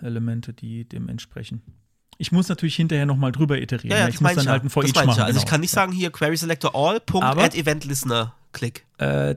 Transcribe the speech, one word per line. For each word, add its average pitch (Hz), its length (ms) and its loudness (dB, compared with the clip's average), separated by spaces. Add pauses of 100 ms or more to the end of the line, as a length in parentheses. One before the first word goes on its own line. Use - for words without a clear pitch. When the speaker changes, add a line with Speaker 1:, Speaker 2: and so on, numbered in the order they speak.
Speaker 1:
Elemente, 117 500 -6
die 117 340 -12
dem 120 220 -10
entsprechen. 117 540 -12 (560)
Ich - 120 -4
muss 180 180 4
natürlich 165 260 -2
hinterher 160 320 0
noch 139 80 2
mal 135 160 2
drüber 135 280 0
iterieren. 123 380 -6
Speaker 2:
Ja, 208 60 4
ja, - 60 4
Speaker 1:
Ich - 60 -4
Speaker 2:
das - 60 -4
Speaker 1:
muss 147 40 4
Speaker 2:
meine 175 100 4
Speaker 1:
dann 151 80 2
Speaker 2:
ich - 40 0
ja. 123 40 2
Speaker 1:
halt 113 100 2
einen 135 80 -4
for 143 140 2
Speaker 2:
Das 131 80 2
Speaker 1:
each 127 40 -4
Speaker 2:
meine 147 100 6
ich - 20 6
Speaker 1:
machen, 117 140 6
Speaker 2:
ja. 107 40 4
Also - 140 2
Speaker 1:
genau. - 60 0
Speaker 2:
ich - 40 -4
kann 156 120 2
nicht 175 100 -2
Speaker 1:
Ja. - 40 -4
Speaker 2:
sagen, 190 180 2
hier 180 180 -2
Query 156 260 0
Selector 165 380 -2
All, 165 240 2
Punkt, - 260 0
Speaker 1:
Aber 143 180 4
Speaker 2:
Add 160 140 2
Event 151 280 -2
Listener, 123 500 -2 (160)
Klick. - 340 -8 (140)
Speaker 1:
Äh, 139 380 0